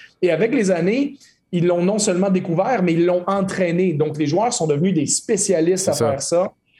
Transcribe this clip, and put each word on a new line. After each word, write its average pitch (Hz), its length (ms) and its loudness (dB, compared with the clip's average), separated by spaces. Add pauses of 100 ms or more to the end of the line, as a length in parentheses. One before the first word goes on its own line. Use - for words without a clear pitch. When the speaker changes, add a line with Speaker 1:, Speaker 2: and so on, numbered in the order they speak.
(220)
Speaker 1:
Et 175 100 4
avec 226 240 0
les 202 160 0
années, 208 440 0 (360)
ils 175 160 0
l'ont 175 160 2
non 208 160 0
seulement 190 300 0
découvert, 185 520 0
mais 170 120 2
ils 170 120 2
l'ont 180 220 2
entraîné. 190 640 0
Donc, 151 260 -2
les 156 80 -2
joueurs 196 280 0
sont 165 140 -2
devenus 151 260 0
des 151 120 0
spécialistes 185 800 0
Speaker 2:
C'est 175 80 0
Speaker 1:
à 143 40 -2
Speaker 2:
ça. 151 160 0
Speaker 1:
faire 139 100 -4
ça. 175 320 -2 (260)